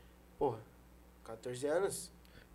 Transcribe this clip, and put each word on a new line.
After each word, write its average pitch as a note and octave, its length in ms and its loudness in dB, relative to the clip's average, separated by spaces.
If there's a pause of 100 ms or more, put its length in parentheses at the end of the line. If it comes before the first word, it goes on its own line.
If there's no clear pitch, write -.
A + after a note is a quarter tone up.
(380)
Porra, A#2 220 2 (640)
quatorze B2 420 -4
anos? F#3+ 460 2 (420)